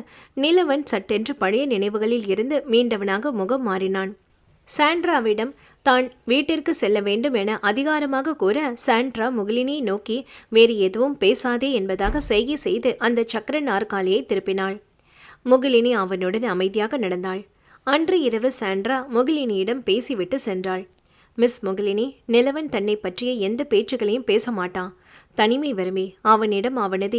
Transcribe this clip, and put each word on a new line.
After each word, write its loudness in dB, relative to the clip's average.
நிலவன் 2
சட்டென்று -2
பழைய 0
நினைவுகளில் 0
இருந்து 0
மீண்டவனாக 2
முகம் -2
மாறினான். -2
சாண்ட்ராவிடம் 2
தான் 4
வீட்டிற்கு 2
செல்ல 2
வேண்டும் 0
என 0
அதிகாரமாக 0
கூற 0
சாண்ட்ரா 0
முகிலினியை -2
நோக்கி -2
வேறு 6
எதுவும் 0
பேசாதே 2
என்பதாக -2
செய்கை 0
செய்து 0
அந்த 0
சக்கர -4
நாற்காலியை -2
திருப்பினாள். -2
முகிலினி 4
அவனுடன் -2
அமைதியாக -2
நடந்தாள். -4
அன்று 0
இரவு 0
சாண்ட்ரா -2
முகிலினியிடம் 0
பேசிவிட்டு -2
சென்றாள். -4
"மிஸ் 2
முகிலினி, -2
நிலவன் 2
தன்னை -2
பற்றிய -4
எந்த -2
பேச்சுகளையும் 0
பேச 0
மாட்டான். -6
தனிமை 0
விரும்பி -4
அவனிடம் 2
அவனது -2